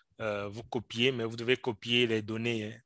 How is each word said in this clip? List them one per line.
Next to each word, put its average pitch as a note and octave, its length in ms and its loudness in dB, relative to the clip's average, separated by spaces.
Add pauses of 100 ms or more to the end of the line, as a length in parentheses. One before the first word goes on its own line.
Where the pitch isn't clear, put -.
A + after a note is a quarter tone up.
(200)
euh, G#2 260 -2
vous G#2+ 180 -10
copiez, A#2 460 0
mais A#2 140 -2
vous A2+ 120 -6
devez A#2 200 2
copier A#2+ 500 2
les A2 140 2
données, A2 460 -2
hein, A2+ 200 -12